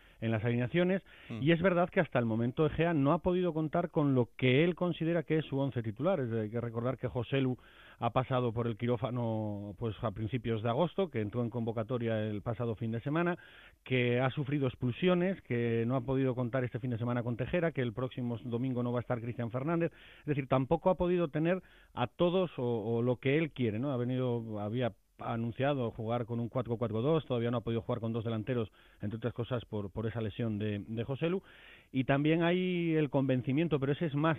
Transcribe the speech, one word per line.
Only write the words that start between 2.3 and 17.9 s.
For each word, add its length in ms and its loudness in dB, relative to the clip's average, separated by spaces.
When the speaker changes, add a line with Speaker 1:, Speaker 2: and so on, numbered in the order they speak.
Speaker 1:
Egea 280 2
no 180 4
ha 60 4
podido 360 0
contar 360 0
con 260 2
lo 220 4
que 260 4
él 120 2
considera 480 0
que 160 0
es 60 -4
su 140 -4
once 240 -2
titular. 380 0
Es 80 -2
de-, 140 0
hay 60 -4
que 120 -4
recordar 360 -2
que 120 -4
Joselu 480 0
ha 100 0
pasado 420 0
por 140 -2
el 120 -4
quirófano, 1000 -2
pues, 240 -4
a 80 0
principios 540 -4
de 60 0
agosto, 420 0
que 100 -2
entró 220 -2
en 80 -4
convocatoria 720 -2
el 180 -4
pasado 340 -4
fin 160 -4
de 100 -2
semana, 360 0
que 360 2
ha 120 2
sufrido 340 -2
expulsiones, 800 2
que 420 0
no 100 0
ha 60 0
podido 320 0
contar 300 0
este 160 -4
fin 100 -4
de 80 -2
semana 240 0
con 160 -2
Tejera, 340 0
que 120 -4
el 100 -2